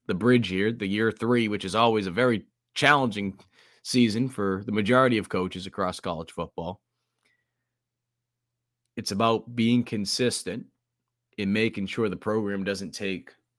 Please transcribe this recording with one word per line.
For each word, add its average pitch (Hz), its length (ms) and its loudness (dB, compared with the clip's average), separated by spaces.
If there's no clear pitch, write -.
the 101 80 -2
bridge 113 360 2
year, 98 220 0
the 113 140 -6
year 104 240 0
three, 113 380 0
which 101 160 -4
is 92 100 -6
always 110 320 4
a 92 40 -4
very 113 360 0
challenging 120 640 2
season 120 460 2
for 98 380 -2
the 113 60 -4
majority 117 440 4
of 98 140 -4
coaches 92 360 -4
across 92 320 -4
college 82 320 -8
football. 85 520 -8
It's 107 160 -8
about 113 440 0
being 117 260 4
consistent 110 840 -4
in 98 160 0
making 110 320 0
sure 107 240 -2
the 90 60 -6
program 101 480 -4
doesn't 95 260 -6
take 98 420 -8